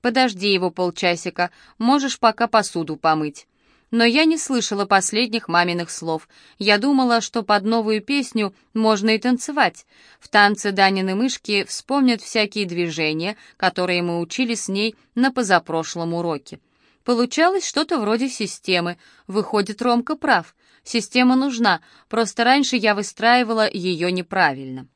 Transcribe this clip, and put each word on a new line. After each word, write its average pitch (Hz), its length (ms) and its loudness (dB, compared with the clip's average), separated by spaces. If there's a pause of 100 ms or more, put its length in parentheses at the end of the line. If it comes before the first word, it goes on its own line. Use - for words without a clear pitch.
«Подожди 226 500 0
его 185 180 0
полчасика, 175 800 -2 (280)
можешь 269 420 0
пока 233 280 2
посуду 165 500 -2
помыть». 156 500 -2 (420)
Но 233 140 2
я 254 220 4
не 320 120 4
слышала 226 480 -2
последних 214 640 0
маминых 175 420 0
слов. 160 380 -6 (320)
Я 208 180 2
думала, 247 440 2
что - 200 -6
под 202 220 0
новую 214 380 0
песню 233 520 -2 (200)
можно 220 380 2
и 220 60 2
танцевать. 247 680 -2 (340)
В - 80 -20
танце 202 460 2
Данины 190 420 2
мышки 208 480 -2
вспомнят 262 580 0
всякие 208 440 -2
движения, 170 720 -4 (180)
которые 180 460 0
мы 170 180 -2
учили 233 360 -4
с - 120 -8
ней 208 280 -2 (200)
на 254 160 2
позапрошлом 170 800 -2
уроке. 170 460 -6 (460)
Получалось 302 600 2
что-то 311 320 -2
вроде 226 300 0
системы. 175 720 -4 (280)
Выходит, 202 560 -2
Ромка 240 360 0
прав. 226 360 0 (300)
Система 254 540 2
нужна, 233 420 0 (300)
просто 226 340 -2
раньше 262 320 2
я 214 180 2
выстраивала 220 800 0
её 180 380 -2
неправильно. 139 880 -2